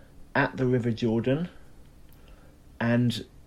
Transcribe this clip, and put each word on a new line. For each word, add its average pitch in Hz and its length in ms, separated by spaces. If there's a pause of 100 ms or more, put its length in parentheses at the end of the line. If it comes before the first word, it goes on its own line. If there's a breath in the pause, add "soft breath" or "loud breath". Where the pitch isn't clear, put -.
(360 soft breath)
at 139 220
the 131 80
River 123 260
Jordan, 123 580 (1300 soft breath)
and 120 460 (220)